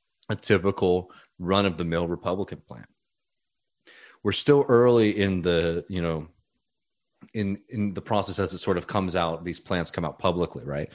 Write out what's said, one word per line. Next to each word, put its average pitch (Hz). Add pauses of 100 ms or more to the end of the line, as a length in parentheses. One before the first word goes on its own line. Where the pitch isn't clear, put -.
(300)
a 107
typical 92 (260)
run-of-the-mill 87
Republican 90
plan. - (1400)
We're 104
still 143
early 117
in 98
the, 85
you 92
know, 80 (1080)
in, 104 (100)
in 104
the 92
process 98
as 95
it 90
sort 92
of 85
comes 92
out, 82
these 87
plans 87
come 85
out 76
publicly, 87
right? 71